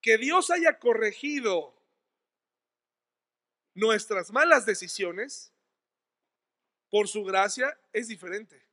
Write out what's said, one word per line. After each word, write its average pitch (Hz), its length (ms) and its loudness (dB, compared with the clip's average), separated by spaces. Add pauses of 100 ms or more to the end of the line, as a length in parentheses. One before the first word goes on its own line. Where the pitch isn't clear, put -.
Que 226 160 4
Dios 330 320 0
haya 330 280 2
corregido 220 960 -2 (2000)
nuestras 208 580 -2
malas 285 340 6
decisiones 190 880 -6 (1400)
por 202 180 2
su 208 160 -6
gracia 208 540 -2 (140)
es 226 160 -4
diferente. 185 540 -14 (100)